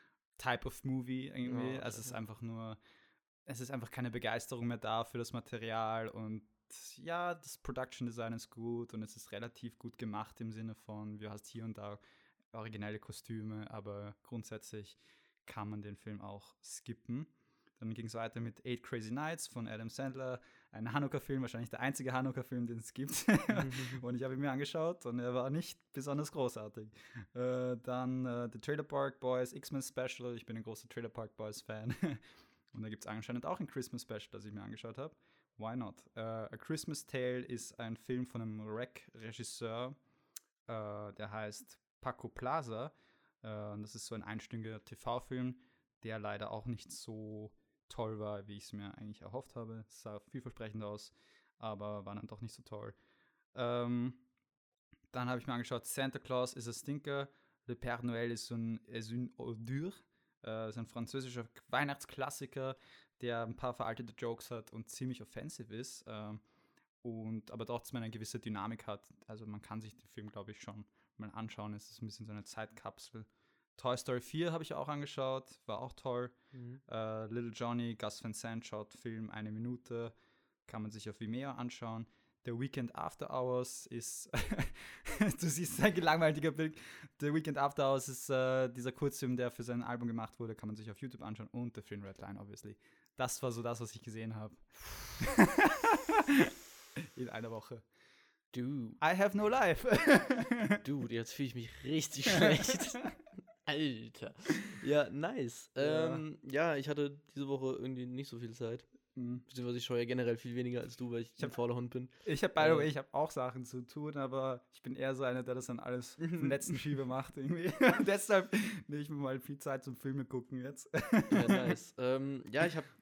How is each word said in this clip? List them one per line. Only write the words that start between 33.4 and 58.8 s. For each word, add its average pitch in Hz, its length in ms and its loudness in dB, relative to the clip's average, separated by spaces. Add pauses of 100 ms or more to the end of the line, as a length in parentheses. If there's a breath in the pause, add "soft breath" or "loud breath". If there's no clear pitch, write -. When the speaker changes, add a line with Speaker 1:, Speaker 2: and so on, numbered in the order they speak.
Speaker 1:
auch 175 140 0
ein 151 80 -4
Christmas 123 360 -6
Special, 107 280 -8
das 104 140 -12
ich 107 80 -10
mir 101 100 -8
angeschaut 107 340 -10
hab. 151 180 -10 (420 soft breath)
Why 113 180 -2
not? 117 280 -6 (120)
Äh, 113 60 -4
A 113 260 -4 (100)
Christmas - 480 -4
Tale 127 360 0
ist - 380 -6
ein 113 180 -4
Film 127 280 -2
von 117 160 -6
einem 107 200 -4
Rec-Regisseur, 113 1300 -6 (760 loud breath)
äh, 104 460 -6
der 107 180 -8
heißt 107 460 -8 (240)
Paco - 280 -4
Plaza. 127 600 -2 (520 soft breath)
Äh, 104 300 -6
und 104 100 -6
das 107 100 -12
ist 113 140 -10
so 117 80 -8
ein 107 80 -6
einstündiger 110 600 -6
T-V-Film, 127 720 -2 (480 soft breath)
der 110 140 -4
leider 104 340 -4
auch 107 140 -4
nicht 120 260 -4
so 107 600 -8 (380)
toll 110 280 -2
war, 104 300 -4
wie 104 100 -8
ich's - 160 -12
mir 101 240 -8
eigentlich 107 240 -10
erhofft 123 340 -8
habe. 113 320 -8
Es - 140 -20
sah 104 180 -8 (120)
vielversprechend 110 520 -6
aus, 104 300 -6 (460 soft breath)
aber 104 480 -4
war 104 80 -6
dann 107 100 -6
doch 107 160 -12
nicht 113 140 -8
so - 80 -18
toll. 107 320 -10 (580 soft breath)
Ähm, 120 600 2 (960)
dann 123 180 -2
hab 127 80 0
ich 117 80 -8
mir 131 80 -2
angeschaut, 120 320 -2
Santa 135 320 -2
Claus 127 380 0
is 113 120 -8
a 117 60 -2
Stinker, 139 560 -2 (380 soft breath)
Le 120 80 -4
Père 120 280 -2
Noël 120 280 2
est 113 200 -4
un, 113 360 0